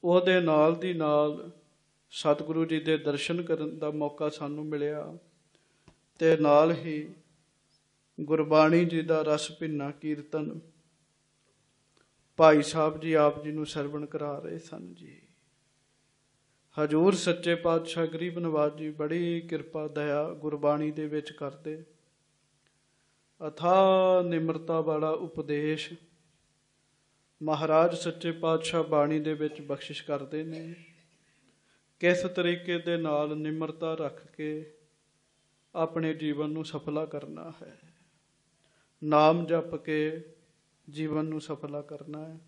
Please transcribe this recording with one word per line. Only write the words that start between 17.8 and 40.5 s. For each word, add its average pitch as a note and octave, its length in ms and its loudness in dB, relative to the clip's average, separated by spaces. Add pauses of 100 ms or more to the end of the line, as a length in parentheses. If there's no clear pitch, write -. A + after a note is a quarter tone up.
ਗਰੀਬ E3 320 -6
ਨਵਾਜ D3+ 400 0
ਜੀ D#3 120 -8
ਬੜੀ E3 500 -4
ਕਿਰਪਾ D#3 480 -8
ਦਇਆ D3 420 -2
ਗੁਰਬਾਣੀ D3+ 600 -2
ਦੇ D3+ 160 -6
ਵਿੱਚ D3+ 260 -6
ਕਰਦੇ। D#3 520 -12 (1600)
ਅਥਾਹ F#3 720 6
ਨਿਮਰਤਾ E3 580 0
ਵਾਲਾ D#3 300 0
ਉਪਦੇਸ਼ D#3 840 -4 (1500)
ਮਹਾਰਾਜ D#3 520 4
ਸੱਚੇ E3+ 380 -6
ਪਾਤਸ਼ਾਹ D#3+ 520 0
ਬਾਣੀ D3+ 360 2
ਦੇ D#3 140 -2
ਵਿੱਚ D3+ 260 -6
ਬਖਸ਼ਿਸ਼ C#3+ 440 -10
ਕਰਦੇ D3 380 -6
ਨੇ। D#3+ 320 -12 (1300)
ਕਿਸ F3+ 200 4
ਤਰੀਕੇ F3 580 -2
ਦੇ E3+ 180 -2
ਨਾਲ D3+ 400 -2
ਨਿਮਰਤਾ D#3 580 -6
ਰੱਖ D#3 320 -8 (100)
ਕੇ D3+ 360 -10 (1040)
ਆਪਣੇ D#3+ 400 -2
ਜੀਵਨ D3+ 360 -4
ਨੂੰ D#3+ 140 -6
ਸਫਲਾ D#3 400 -6
ਕਰਨਾ D#3 480 -12 (100)
ਹੈ, - 160 -20 (1300)
ਨਾਮ D#3 420 6
ਜਪ E3 280 -2
ਕੇ D#3 460 -2 (720)